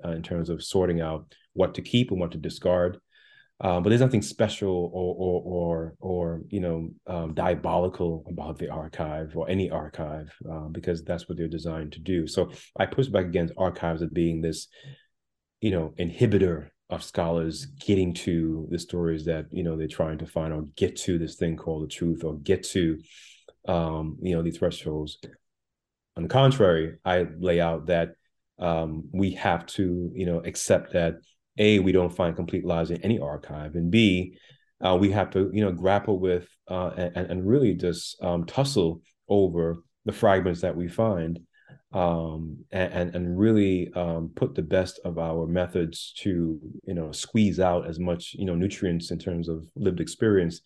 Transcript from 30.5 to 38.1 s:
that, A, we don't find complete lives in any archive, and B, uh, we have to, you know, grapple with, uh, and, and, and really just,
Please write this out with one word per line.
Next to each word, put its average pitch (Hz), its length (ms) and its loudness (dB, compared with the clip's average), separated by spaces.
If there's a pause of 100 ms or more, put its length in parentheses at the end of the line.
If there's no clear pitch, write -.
that, 85 220 2 (440)
A, 107 200 8
we 92 140 4
don't 90 220 4
find 87 220 0
complete 90 280 -4
lives 82 260 0
in 85 120 -6
any 110 160 2
archive, 76 560 -8
and 85 160 0
B, 92 460 4 (480)
uh, 92 160 6
we 98 100 6
have 98 200 2
to, 95 220 2
you 104 120 2
know, 95 80 2
grapple 95 480 2
with, 90 260 2 (220)
uh, 90 280 -2
and, 87 200 -4
and, 90 140 -4
and 92 180 -2
really 120 260 4
just, 87 480 -4